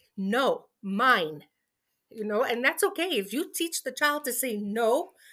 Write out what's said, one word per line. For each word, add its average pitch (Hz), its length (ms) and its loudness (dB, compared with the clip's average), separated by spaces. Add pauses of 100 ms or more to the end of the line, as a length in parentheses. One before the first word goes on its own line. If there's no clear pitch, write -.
(160)
"No, 208 540 0 (120)
mine." 196 640 0 (640)
You 220 140 -10
know, 208 200 0
and 233 200 0
that's 302 200 2
okay. 349 340 0
If 196 140 -2
you 294 200 -4
teach - 320 -4
the 262 80 -6
child 294 340 0
to 247 80 -2
say, 247 240 -2
"No, 226 560 0 (200)